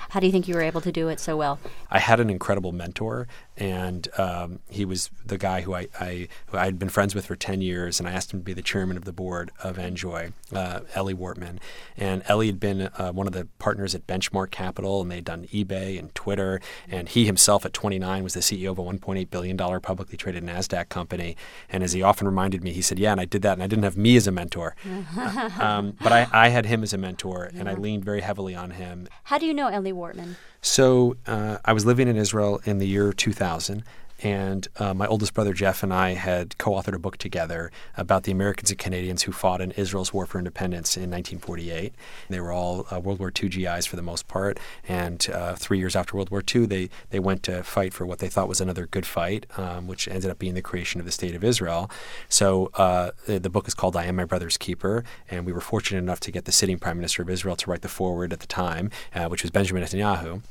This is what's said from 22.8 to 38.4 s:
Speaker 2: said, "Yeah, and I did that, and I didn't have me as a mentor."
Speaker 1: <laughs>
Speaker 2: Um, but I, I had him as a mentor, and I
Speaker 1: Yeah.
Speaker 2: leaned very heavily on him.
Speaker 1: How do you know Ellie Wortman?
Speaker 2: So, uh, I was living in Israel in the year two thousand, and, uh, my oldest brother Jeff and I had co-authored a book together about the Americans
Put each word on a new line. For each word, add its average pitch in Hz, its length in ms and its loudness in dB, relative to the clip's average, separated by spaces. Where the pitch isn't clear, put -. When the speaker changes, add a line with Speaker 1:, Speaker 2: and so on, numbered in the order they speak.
Speaker 2:
said, 92 180 0
"Yeah, 104 140 4
and 95 80 2
I 90 60 0
did 95 160 0
that, 101 100 4
and 90 100 0
I 92 40 0
didn't 104 180 2
have 98 140 0
me 117 180 10
as 113 100 8
a 98 60 2
mentor." 87 480 -4
Speaker 1:
<laughs> - 40 -14
Speaker 2:
Um, 104 420 2
but 113 100 6
I, 120 200 10
I 113 160 10
had 120 180 2
him 113 160 2
as 104 100 -2
a 98 60 -2
mentor, 92 560 -6
and 95 140 -6
I 98 40 -4
Speaker 1:
Yeah. 95 60 -4
Speaker 2:
leaned 104 260 -2
very 104 160 -2
heavily 95 340 -4
on 90 160 -8
him. 90 380 -10
Speaker 1:
How 285 140 0
do 320 80 0
you 311 80 2
know 285 140 0
Ellie 190 240 -2
Wortman? 175 440 -8
Speaker 2:
So, 127 560 8
uh, 107 380 0
I 110 80 6
was 107 120 4
living 123 240 6
in 117 80 4
Israel 104 480 2
in 101 140 2
the 98 80 2
year 101 260 4
two 104 200 2
thousand, 95 520 -2
and, 98 540 0
uh, 98 180 0
my 101 140 0
oldest 107 260 2
brother 101 180 4
Jeff 95 300 2
and 95 100 2
I 92 180 4
had 90 460 0
co-authored 98 380 0
a 90 60 -4
book 92 160 -4
together 85 560 -4
about 95 260 4
the 98 80 -2
Americans 95 400 2